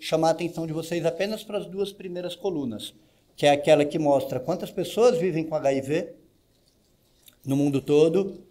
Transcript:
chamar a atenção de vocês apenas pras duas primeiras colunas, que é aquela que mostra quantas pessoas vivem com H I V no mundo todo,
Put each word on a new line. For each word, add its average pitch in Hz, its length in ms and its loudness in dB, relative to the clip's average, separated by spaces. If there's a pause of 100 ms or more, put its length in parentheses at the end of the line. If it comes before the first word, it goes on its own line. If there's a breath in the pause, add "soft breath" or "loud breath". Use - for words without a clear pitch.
chamar 160 280 0
a - 20 4
atenção 165 360 -4
de 160 60 -6
vocês 165 320 -4
apenas 190 400 -2
pras 196 220 -6
duas 190 260 -4
primeiras 180 420 -10
colunas, 139 600 -6 (420 soft breath)
que - 80 -4
é 143 60 6
aquela 147 340 6
que 151 140 -2
mostra 139 420 2
quantas - 300 -6
pessoas 214 480 2
vivem 160 260 0
com 156 100 -8
H 139 200 0
I 135 80 0
V 160 320 -4 (1300)
no 135 100 -2
mundo 143 280 2
todo, 165 580 2 (100)